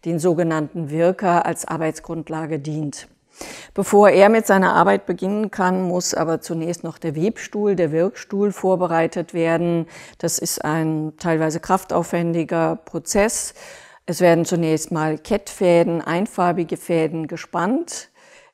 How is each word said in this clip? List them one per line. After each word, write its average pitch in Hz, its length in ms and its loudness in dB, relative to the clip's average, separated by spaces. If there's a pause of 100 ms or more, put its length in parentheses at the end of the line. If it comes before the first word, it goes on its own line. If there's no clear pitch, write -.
den 170 140 -2
sogenannten 160 720 -2
Wirker, 175 560 2
als 165 200 -6
Arbeitsgrundlage 160 920 -6
dient. 151 480 -8 (640)
Bevor 202 360 6
er 185 180 8
mit 220 180 4
seiner 185 280 4
Arbeit 196 320 4
beginnen 196 440 -4
kann, 185 320 0
muss 180 320 -2
aber 160 260 -2
zunächst 165 440 -6
noch 165 140 -10
der 160 180 -6
Webstuhl, 208 600 -2
der 165 160 0
Wirkstuhl 196 600 0
vorbereitet 170 840 0
werden. 165 520 0 (320)
Das - 200 -4
ist - 260 -6
ein 156 540 -2
teilweise 160 420 0
kraftaufwendiger 170 1160 -2
Prozess. - 800 -2 (520)
Es 170 140 -4
werden 170 240 6
zunächst 160 460 0
mal 156 280 -2
Kettfäden, 170 840 2
einfarbige 175 760 -2
Fäden 160 520 -2
gespannt. 202 840 -6 (440)